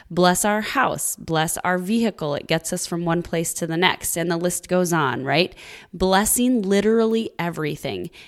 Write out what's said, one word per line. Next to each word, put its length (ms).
Bless 360
our 160
house, 540
bless 420
our 180
vehicle. 580
It 120
gets 260
us 140
from 180
one 180
place 300
to 140
the 100
next, 400
and 140
the 80
list 280
goes 280
on, 320
right? 280
Blessing 720
literally 640
everything. 720